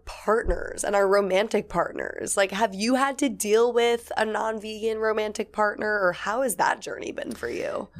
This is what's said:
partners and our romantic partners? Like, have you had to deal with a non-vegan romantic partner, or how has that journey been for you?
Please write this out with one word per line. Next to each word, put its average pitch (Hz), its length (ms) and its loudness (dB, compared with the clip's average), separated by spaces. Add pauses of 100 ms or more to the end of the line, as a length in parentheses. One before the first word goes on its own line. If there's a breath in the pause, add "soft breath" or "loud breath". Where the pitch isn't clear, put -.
partners - 760 -2
and 202 120 0
our 196 120 6
romantic 202 600 2
partners? - 720 -2
Like, 196 140 4
have 202 220 0
you 220 220 0
had 269 240 0
to 285 100 2
deal 220 440 2
with 233 440 2
a 220 80 4
non-vegan 220 760 -4
romantic 214 520 -2
partner, 214 480 0
or 180 140 4
how 220 300 -2
has 247 120 0
that - 240 2
journey - 320 -10
been - 220 -8
for 117 160 -8
you? - 400 -6 (100)